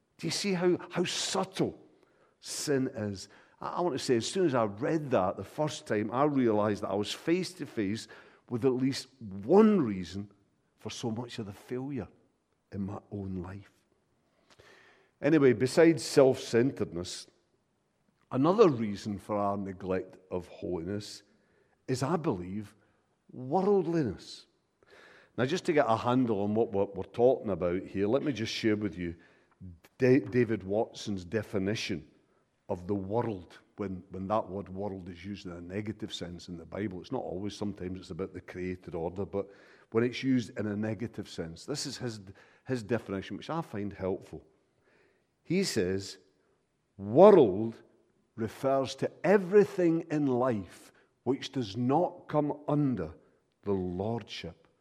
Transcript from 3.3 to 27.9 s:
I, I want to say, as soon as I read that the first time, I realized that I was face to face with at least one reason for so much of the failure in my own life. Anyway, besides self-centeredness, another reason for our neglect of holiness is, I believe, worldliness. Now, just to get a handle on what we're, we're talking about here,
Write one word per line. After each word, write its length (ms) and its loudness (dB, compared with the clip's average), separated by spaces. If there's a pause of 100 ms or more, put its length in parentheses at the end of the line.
I, 60 -8
I 140 -4
want 140 0
to 80 -4
say, 120 4
as 100 0
soon 220 0
as 80 2
I 80 4
read 480 -2
that 260 2
the 60 -10
first 420 -6
time, 260 0
I 120 2
realized 600 2
that 60 -6
I 60 -2
was 160 -2
face 420 -2
to 120 -10
face 420 -4 (420)
with 160 -2
at 80 4
least 340 -2 (360)
one 380 8
reason 480 -4 (500)
for 100 -12
so 220 -6
much 280 -8
of 80 -8
the 60 -12
failure 540 -8 (640)
in 140 -6
my 140 -8 (120)
own 320 -6
life. 260 -14 (1500)
Anyway, 300 6
besides 520 4
self-centeredness, 1200 2 (1040)
another 380 6
reason 480 -2
for 200 -4
our 200 0
neglect 600 -4 (140)
of 160 -6
holiness 760 -6 (640)
is, 160 -2
I 120 0
believe, 580 -6 (580)
worldliness. 1120 0 (880)
Now, 100 0
just 200 -4
to 80 2
get 140 6
a 100 4
handle 440 2
on 120 0
what 180 2
we're, 140 2
we're 180 -8
talking 460 2
about 320 0
here, 260 -2